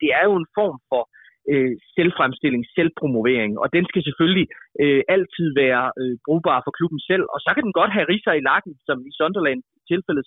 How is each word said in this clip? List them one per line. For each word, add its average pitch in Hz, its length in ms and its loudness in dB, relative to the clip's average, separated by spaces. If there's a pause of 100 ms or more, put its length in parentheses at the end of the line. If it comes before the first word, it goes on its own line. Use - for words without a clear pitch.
det 151 60 0 (100)
er 170 100 2
jo 202 120 2
en 160 80 -8 (100)
form 180 180 -2 (140)
for, 123 120 0 (480)
øh, 131 200 2 (240)
selvfremstilling, 139 680 0 (140)
selvpromovering, 123 720 0 (100)
og 131 140 0
den 175 140 2
skal 180 180 -2
selvfølgelig, 170 400 2 (360)
øh, 139 180 4 (140)
altid 180 320 0 (160)
være, 127 200 2 (180)
øh, 127 120 -2 (140)
brugbar 160 380 2
for 139 120 -6
klubben 156 220 -2 (100)
selv, 185 140 2 (100)
og 147 120 -6
så - 100 -2
kan 277 120 0
den 190 120 -2
godt 202 160 2
have 165 180 0
ridser 214 260 0
i 131 120 -2
lakken, 175 220 -2 (140)
som 139 100 -2 (120)
i - 100 -20
Sunderland, 156 400 0 (320)
tilfældet 170 360 -2